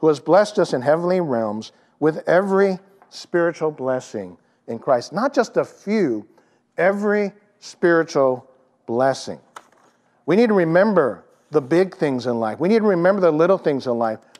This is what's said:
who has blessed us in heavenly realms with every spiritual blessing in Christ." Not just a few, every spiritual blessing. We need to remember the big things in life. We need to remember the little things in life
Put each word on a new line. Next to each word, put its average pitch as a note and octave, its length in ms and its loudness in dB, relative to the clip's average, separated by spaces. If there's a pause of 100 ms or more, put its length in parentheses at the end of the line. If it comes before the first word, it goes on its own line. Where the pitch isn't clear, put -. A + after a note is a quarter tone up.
who D#3 80 2
has D3 120 2
blessed G3 380 2
us E3+ 160 0
in C3 80 -2
heavenly F3 400 0
realms A2+ 500 -4 (260)
with D#3 300 -2
every F#3+ 500 2 (300)
spiritual E3+ 640 -4
blessing B2+ 680 -8 (300)
in A#2 120 -10
Christ." B2 360 -2
Not C4 180 -4
just A#3 240 -2
a D3+ 80 0
few, D3 640 -4 (500)
every G3+ 560 0 (260)
spiritual D#3 880 0 (380)
blessing. B2 560 -2 (880)
We E3 100 2
need A#3 120 4
to G#3+ 60 2
remember E3+ 680 2 (260)
the D3 120 0
big E3+ 340 0
things C3 300 -2
in A#2+ 120 -2
life. A2 220 -4
We E3+ 80 0
need A3 140 2
to G#3+ 60 2
remember F#3 340 2
the E3+ 100 4
little E3+ 240 2
things C#3 300 -2
in A#2+ 120 -2
life A2 200 -4 (220)